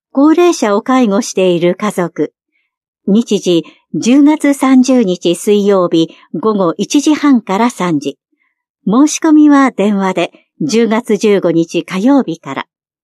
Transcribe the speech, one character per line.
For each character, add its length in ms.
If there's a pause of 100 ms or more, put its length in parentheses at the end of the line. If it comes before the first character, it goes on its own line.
(120)
高 220
齢 200
者 220
を 60
介 260
護 120
し 140
て 160
い 80
る 160
家 160
族。 420 (760)
日 320
時、 240 (360)
十 220
月 320
三 280
十 200
日 320
水 320
曜 220
日、 260 (200)
午 200
後 240
一 220
時 120
半 280
か 180
ら 120
三 280
時。 220 (640)
申 220
し 100
込 140
み 180
は 220
電 240
話 180
で、 180 (280)
十 260
月 300
十 240
五 100
日 320
火 160
曜 240
日 160
か 160
ら。 120 (380)